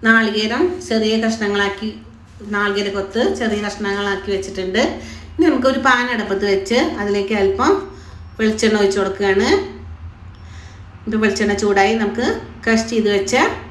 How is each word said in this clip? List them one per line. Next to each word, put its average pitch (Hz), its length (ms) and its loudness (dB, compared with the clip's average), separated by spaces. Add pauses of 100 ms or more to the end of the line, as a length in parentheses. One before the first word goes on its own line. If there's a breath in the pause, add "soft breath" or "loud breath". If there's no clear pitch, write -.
നാളികേരം 220 540 2 (260)
ചെറിയ 220 260 2 (100)
കഷ്ണങ്ങളാക്കി, 202 640 0 (680)
നാളികേര 202 400 0
കൊത്ത് 196 260 -2 (180)
ചെറിയ 220 260 0
കഷ്ണങ്ങളാക്കി 202 720 -4
വെച്ചിട്ടുണ്ട്. 190 460 -2 (540 loud breath)
ഇനി 320 120 4
നമുക്കൊരു 262 400 2
പാൻ 247 180 4 (100)
അടുപ്പത്ത് 196 380 -2
വെച്ച് 190 260 0 (220)
അതിലേക്ക് 202 400 0
അല്പം 196 300 2 (680 loud breath)
വെളിച്ചെണ്ണ 214 420 2
ഒഴിച്ച് 196 200 2
കൊടുക്കുകയാണ്. 196 480 2 (1600 loud breath)
ഇപ്പം 220 180 -2
വെളിച്ചെണ്ണ 202 400 2
ചൂടായി 196 380 4
നമുക്ക് 214 260 0 (380)
ക്രഷ് 226 260 2
ചെയ്ത് 214 260 2
വെച്ച 196 180 0 (360)